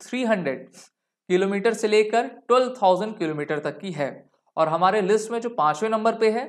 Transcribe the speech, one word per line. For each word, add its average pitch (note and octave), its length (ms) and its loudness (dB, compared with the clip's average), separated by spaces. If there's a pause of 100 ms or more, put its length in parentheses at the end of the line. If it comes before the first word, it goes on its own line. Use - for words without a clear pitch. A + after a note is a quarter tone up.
थ्री B3 220 -6
हंड्रेड F3+ 440 -2 (600)
किलोमीटर G3 460 2
से A3 140 -2
लेकर G#3+ 380 2 (220)
ट्वेल्व B3+ 260 2
थाउजेंड G3 440 2
किलोमीटर D3+ 420 -4
तक D3 180 -6
की F#3+ 140 -10
है। D3 180 -4 (460)
और D#3+ 120 2
हमारे F3+ 340 2
लिस्ट G#3+ 280 0
में A#3 100 -6
जो A#3+ 100 -6
पांचवें D3+ 400 0
नंबर A3 240 0
पे A3 160 2
है A#3 180 -4